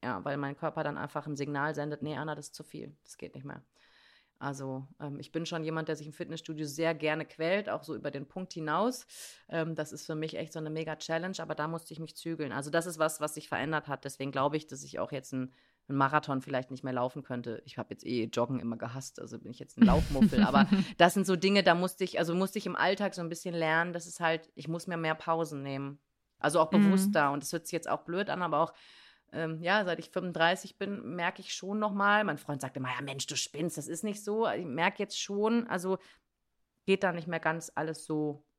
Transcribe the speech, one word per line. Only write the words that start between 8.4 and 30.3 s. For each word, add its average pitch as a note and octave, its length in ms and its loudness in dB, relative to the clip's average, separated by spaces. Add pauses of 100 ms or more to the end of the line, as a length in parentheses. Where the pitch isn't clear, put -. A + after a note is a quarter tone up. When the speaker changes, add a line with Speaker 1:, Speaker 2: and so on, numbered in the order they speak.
Speaker 1:
hinaus. E3+ 520 0 (440)
Ähm, E3+ 260 -2
das D3+ 180 -4
ist - 140 -12
für E3 80 -4
mich D#3 220 -4
echt D#3+ 160 -6
so E3 80 -8
eine D#3 100 -6
Mega-Challenge, D#3+ 680 -4
aber D#3 180 -6
da D3+ 100 -2
musste D#3+ 260 -6
ich C3 60 -12
mich D#3+ 180 -10
zügeln. D#3 360 -6
Also C#3 180 -6
das D#3 160 2
ist D#3+ 140 -4
was, D#3 200 0
was D3+ 140 -4
sich D#3 140 -12
verändert D3 400 -2
hat. C#3 160 -6
Deswegen C#3 260 -6
glaube C#3 260 2
ich, D3+ 120 -4
dass C#3+ 160 -12
ich C#3 160 -8
auch - 100 -2
jetzt - 240 -8
einen, B2+ 180 -2 (360)
einen C#3 100 0
Marathon C#3 420 2
vielleicht C3 300 -4
nicht C3 140 -12
mehr C3 80 -4
laufen B2+ 320 -2
könnte. A#2+ 400 -6
Ich - 140 -14
habe A2+ 120 -8
jetzt - 160 -12
eh A2+ 200 0
Joggen A#2+ 340 -2
immer A#2 160 -4
gehasst, A#2+ 440 -10
also A2+ 200 -12
bin - 100 -16
ich B2 80 -14
jetzt - 180 -16
ein - 60 10
Laufmuffel. - 640 8
Aber A#2+ 240 8 (140)
Speaker 2:
<laughs> - 160 -4
Speaker 1:
das F3 160 10
sind F#3+ 120 2
so F#3+ 80 4
Dinge, F#3+ 300 6
da E3+ 100 10
musste F3+ 300 0
ich, - 160 -2
also E3+ 160 2
musste F#3+ 220 0
ich G3+ 80 -6
im F3+ 100 -4
Alltag G3+ 380 2
so F3+ 80 -6
ein E3+ 60 -4
bisschen E3+ 280 -6
lernen, E3 360 2
dass E3+ 140 -8
es - 140 -12
halt, E3 340 0
ich D3 140 -12
muss E3 180 -4
mir F3+ 100 -4
mehr D#3+ 200 0
Pausen D#3 480 -2
nehmen. C#3 340 -6 (400)
Also D3+ 220 4
auch D#3+ 100 4
Speaker 2:
Mhm. G3+ 140 8
Speaker 1:
bewusster. F#3+ 480 6
Und C#3+ 100 -2
das - 100 -8
hört E3 140 -4
sich - 60 -10
jetzt E3 180 -2
auch - 140 -2
blöd F3+ 260 -2
an, F3+ 120 -2
aber D#3 180 2
auch, E3 120 2 (600)
ähm, D#3+ 280 -4
ja, F#3+ 240 2
seit E3+ 140 0
ich E3 120 -12
fünfunddreißig F3+ 680 2